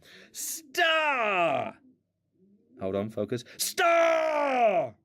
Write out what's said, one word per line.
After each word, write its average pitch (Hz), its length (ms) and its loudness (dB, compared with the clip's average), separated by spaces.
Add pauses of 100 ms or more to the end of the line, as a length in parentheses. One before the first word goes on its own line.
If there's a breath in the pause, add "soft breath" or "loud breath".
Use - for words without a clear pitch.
(320 loud breath)
Star! 262 1400 -2 (1040)
Hold 95 160 -4
on, 101 140 -2
focus. 110 340 -6 (140 loud breath)
Star! 302 1500 2